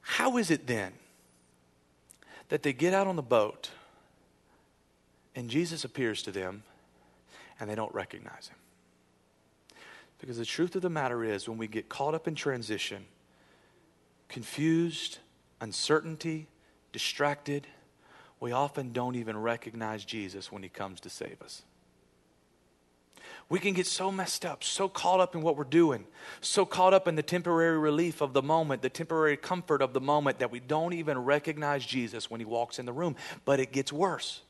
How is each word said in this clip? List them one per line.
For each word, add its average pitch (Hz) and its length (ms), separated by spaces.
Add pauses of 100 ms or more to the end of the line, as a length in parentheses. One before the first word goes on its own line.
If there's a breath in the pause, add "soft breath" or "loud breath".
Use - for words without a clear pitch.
How 247 360
is 185 140
it 139 160
then 104 260 (1600 loud breath)
that 147 140
they 143 100
get 160 200
out 196 140
on 185 80
the 160 60
boat 113 500 (1600 loud breath)
and 120 140
Jesus 160 340
appears 117 400
to 104 80
them 95 320 (960 loud breath)
and 104 100
they 107 60
don't 107 180
recognize - 560
him? - 80 (1600 loud breath)
Because 123 180
the 117 80
truth 175 300
of 185 60
the 180 80
matter 131 340
is, 107 260
when 113 80
we 113 100
get 107 220
caught 147 240
up 160 140
in 160 80
transition, 113 680 (1200 soft breath)
confused, 160 920 (420)
uncertainty, 156 840 (440 soft breath)
distracted, 143 760 (720 loud breath)
we 120 120
often 135 400
don't 123 240
even 113 220
recognize 110 680
Jesus 98 480
when 101 120
he 92 60
comes 95 320
to - 80
save - 320
us. - 200 (1900 loud breath)
We 180 120
can 196 140
get 180 120
so 190 260
messed 190 340
up, 156 180
so - 260
caught 185 300
up 180 160
in 165 60
what 156 140
we're 147 100
doing, 135 400 (360 loud breath)
so - 240
caught 185 280
up 190 140
in 170 80
the 151 80
temporary 165 540
relief 156 440
of 135 120
the 135 80
moment, 147 400
the 127 80
temporary 156 480
comfort 165 440
of 127 120
the 131 80
moment, 143 380
that 120 120
we 123 80
don't 156 340
even 156 260
recognize 143 680
Jesus 117 440
when 117 120
he 113 40
walks 117 340
in 127 60
the 120 80
room. 151 220 (300 loud breath)
But 139 140
it 131 120
gets 135 220
worse. 175 560